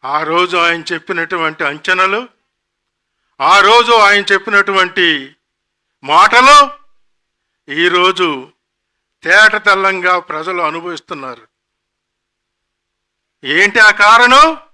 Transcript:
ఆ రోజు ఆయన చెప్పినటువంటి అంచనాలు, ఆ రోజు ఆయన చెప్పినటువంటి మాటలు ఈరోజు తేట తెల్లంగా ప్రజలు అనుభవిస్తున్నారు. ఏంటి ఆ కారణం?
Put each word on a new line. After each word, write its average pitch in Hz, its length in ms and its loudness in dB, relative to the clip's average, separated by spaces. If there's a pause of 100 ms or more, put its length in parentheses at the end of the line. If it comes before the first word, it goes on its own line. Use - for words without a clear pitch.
ఆ 147 180 -6
రోజు 175 340 -4
ఆయన 170 260 -2 (100)
చెప్పినటువంటి 165 720 -8
అంచనాలు, 185 640 -4 (1120)
ఆ 175 200 2
రోజు 226 320 2
ఆయన 202 400 2
చెప్పినటువంటి 185 1040 -2 (680)
మాటలు 247 680 4 (1000)
ఈరోజు 170 800 -2 (720)
తేట 214 420 0
తెల్లంగా 190 540 -2
ప్రజలు 170 440 -8
అనుభవిస్తున్నారు. 151 880 -12 (2000)
ఏంటి 190 340 -2
ఆ 214 120 6
కారణం? 247 720 4 (120)